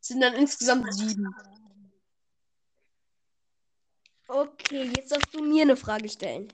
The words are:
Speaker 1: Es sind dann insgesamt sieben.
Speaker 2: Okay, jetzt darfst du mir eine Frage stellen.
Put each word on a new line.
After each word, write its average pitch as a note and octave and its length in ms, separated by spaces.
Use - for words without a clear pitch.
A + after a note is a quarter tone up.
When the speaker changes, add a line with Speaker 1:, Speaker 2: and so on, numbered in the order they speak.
Speaker 1:
Es - 60
sind B3+ 140
dann B3 120
insgesamt B3 600
sieben. G3+ 340
Speaker 2:
Okay, C#4 680
jetzt C4 160
darfst C#4+ 220
du D#4 100
mir D4+ 200
eine C4+ 140
Frage G#3+ 320
stellen. F#3+ 440